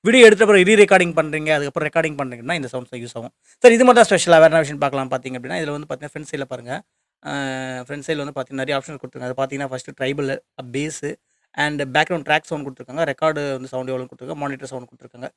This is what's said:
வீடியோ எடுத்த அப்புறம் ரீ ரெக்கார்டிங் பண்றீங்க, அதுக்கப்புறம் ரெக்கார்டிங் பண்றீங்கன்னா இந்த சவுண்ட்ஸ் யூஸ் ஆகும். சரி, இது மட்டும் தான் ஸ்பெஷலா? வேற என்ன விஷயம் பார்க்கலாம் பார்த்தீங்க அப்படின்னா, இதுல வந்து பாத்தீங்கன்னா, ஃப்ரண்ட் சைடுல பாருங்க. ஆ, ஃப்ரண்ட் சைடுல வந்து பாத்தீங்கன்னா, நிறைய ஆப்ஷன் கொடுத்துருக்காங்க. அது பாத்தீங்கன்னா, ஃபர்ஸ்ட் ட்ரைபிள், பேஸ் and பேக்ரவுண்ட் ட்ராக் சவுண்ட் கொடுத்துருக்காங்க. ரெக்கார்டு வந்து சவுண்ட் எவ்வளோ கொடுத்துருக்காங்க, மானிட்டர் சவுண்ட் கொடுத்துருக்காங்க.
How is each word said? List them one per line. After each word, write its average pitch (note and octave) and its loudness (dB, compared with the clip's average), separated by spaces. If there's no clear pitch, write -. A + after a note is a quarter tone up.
வீடியோ A#3 8
எடுத்த G#3+ 8
அப்புறம் G3 6
ரீ - 4
ரெக்கார்டிங் F#3+ 4
பண்றீங்க, D#3 -2
அதுக்கப்புறம் D3 -4
ரெக்கார்டிங் D#3 -2
பண்றீங்கன்னா B2+ -8
இந்த C#3+ -8
சவுண்ட்ஸ் B2+ -12
யூஸ் A#2+ -14
ஆகும். A#2 -12
சரி, A#3 8
இது A#3+ 4
மட்டும் A#3+ 8
தான் F#3 4
ஸ்பெஷலா? E3+ -2
வேற D#3+ 10
என்ன E3 6
விஷயம் D3 -4
பார்க்கலாம் C3+ -4
பார்த்தீங்க B2+ -8
அப்படின்னா, B2+ -10
இதுல D#3 -6
வந்து D3 -10
பாத்தீங்கன்னா, C#3 -16
ஃப்ரண்ட் D3+ -14
சைடுல C#3+ -8
பாருங்க. B2+ -10
ஆ, C#3+ -10
ஃப்ரண்ட் C#3+ -14
சைடுல D3 -6
வந்து C#3 -10
பாத்தீங்கன்னா, C3 -8
நிறைய C#3+ -4
ஆப்ஷன் C#3+ -10
கொடுத்துருக்காங்க. B2+ -12
அது C3+ -4
பாத்தீங்கன்னா, C#3 -8
ஃபர்ஸ்ட் C3 -12
ட்ரைபிள், C#3 -4
பேஸ் D3 -8
and D3 -2
பேக்ரவுண்ட் D3+ -4
ட்ராக் D3+ 0
சவுண்ட் D3 -10
கொடுத்துருக்காங்க. C3+ -8
ரெக்கார்டு D3 -4
வந்து C3 -10
சவுண்ட் C3 -8
எவ்வளோ B2+ -8
கொடுத்துருக்காங்க, C3+ -16
மானிட்டர் C#3 -10
சவுண்ட் B2 -14
கொடுத்துருக்காங்க. B2 -20